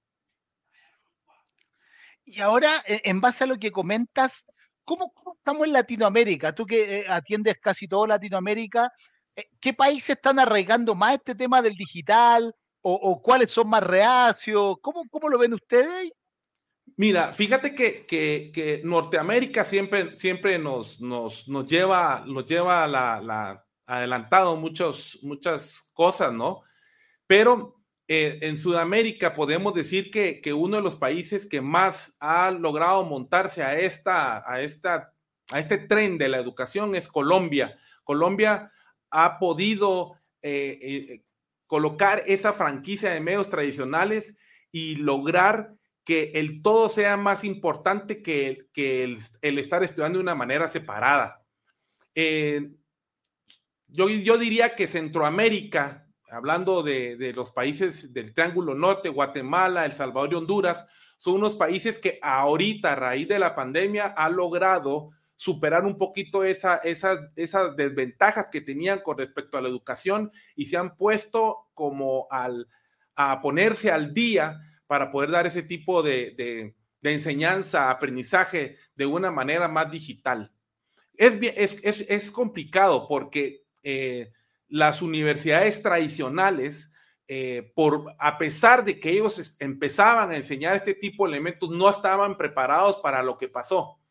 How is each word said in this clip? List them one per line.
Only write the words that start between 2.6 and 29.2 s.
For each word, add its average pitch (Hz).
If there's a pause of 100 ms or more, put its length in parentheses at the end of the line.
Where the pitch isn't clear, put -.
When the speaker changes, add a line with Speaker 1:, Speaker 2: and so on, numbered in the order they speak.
Speaker 1:
eh, 208
en 190
base 247
a -
lo 262
que 208
comentas, 226 (400)
¿cómo, 349
cómo -
estamos 302
en 311
Latinoamérica? 208
Tú 220
que, 208
eh, 202
atiendes 202
casi 196
toda 202
Latinoamérica, 208 (460)
eh, - (100)
¿qué 262
países 277
están 269
arraigando 220
más 214
este 254
tema 254
del 214
digital? 226 (260)
¿O, 185
o 190
cuáles 254
son 226
más 220
reacios? 208
¿Cómo, 320
cómo 302
lo 277
ven 240
ustedes? 330 (840)
Speaker 2:
Mira, 190
fíjate 262
que, -
que, 151
que 151
Norteamérica 175
siempre, 196
siempre 185
nos, 131
nos, 120
nos 135
lleva, 170
nos 131
lleva 170
la, 123
la, 107 (180)
adelantado 127
muchos, 160
muchas 143
cosas, 170
¿no? 123 (640)
Pero, 226 (260)
eh, 156
en 151
Sudamérica 175